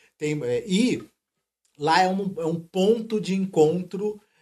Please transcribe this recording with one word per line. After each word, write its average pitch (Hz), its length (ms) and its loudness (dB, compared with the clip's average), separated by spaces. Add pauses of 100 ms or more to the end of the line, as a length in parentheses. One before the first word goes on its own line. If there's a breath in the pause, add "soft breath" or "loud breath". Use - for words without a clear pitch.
(180 loud breath)
Tem, 151 260 -4
é, 120 240 -2
e 202 360 0 (720)
lá 160 240 4
é 185 60 4
um, 190 300 -2
é 165 80 -4
um 165 140 -2
ponto 220 600 0
de 180 160 -4
encontro 190 880 0 (200 soft breath)